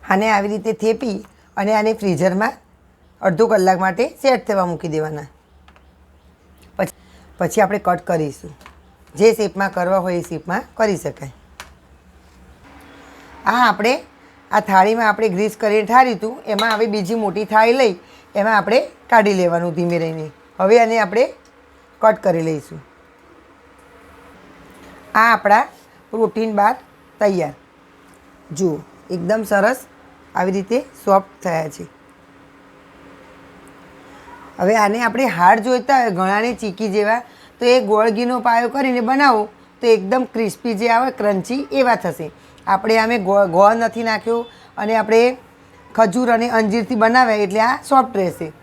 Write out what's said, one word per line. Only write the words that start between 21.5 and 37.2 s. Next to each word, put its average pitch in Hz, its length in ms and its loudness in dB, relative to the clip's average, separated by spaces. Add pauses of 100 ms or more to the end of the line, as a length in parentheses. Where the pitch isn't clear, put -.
કટ 220 240 4
કરી 165 180 0
લઈશું. 156 440 -6 (2250)
આ 226 180 2
આપણા 214 340 2 (440)
પ્રોટીન 220 440 -2
બાર 208 200 2 (440)
તૈયાર. 175 340 -2 (960)
જુઓ, 165 280 -2 (320)
એકદમ 185 320 -4
સરસ 208 420 0 (500)
આવી 185 160 -2
રીતે 196 280 -2
સોફ્ટ - 640 -2
થયા 160 260 -4
છે. 165 160 -16 (2750)
હવે 185 160 2
આને 214 260 0
આપણે 233 240 -2
હાર્ડ 185 340 4
જોઈતા 247 420 0
હોય, 233 80 0
ઘણાને 202 440 -2
ચીકી 208 360 -6
જેવા, 208 300 0 (400)